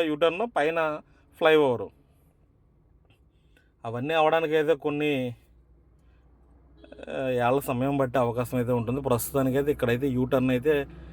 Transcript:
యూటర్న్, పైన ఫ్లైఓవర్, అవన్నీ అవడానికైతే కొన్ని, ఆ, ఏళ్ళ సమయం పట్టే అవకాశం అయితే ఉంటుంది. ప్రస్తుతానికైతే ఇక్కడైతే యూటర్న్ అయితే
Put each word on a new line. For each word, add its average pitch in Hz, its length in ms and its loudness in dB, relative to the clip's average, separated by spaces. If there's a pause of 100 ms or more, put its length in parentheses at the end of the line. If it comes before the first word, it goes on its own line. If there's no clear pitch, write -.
(100)
యూటర్న్, 165 340 0 (140)
పైన 165 220 0 (580)
ఫ్లైఓవర్, 135 480 4 (2000)
అవన్నీ 127 320 -4
అవడానికైతే 156 540 2 (100)
కొన్ని, 147 260 -2 (2000)
ఆ, 147 40 -6 (280)
ఏళ్ళ 131 120 2 (100)
సమయం 135 320 -2
పట్టే 131 240 -2
అవకాశం 120 360 -4
అయితే 120 180 -2
ఉంటుంది. 120 300 -4
ప్రస్తుతానికైతే 135 680 0
ఇక్కడైతే 123 320 0 (100)
యూటర్న్ 127 380 2
అయితే 143 200 2 (380)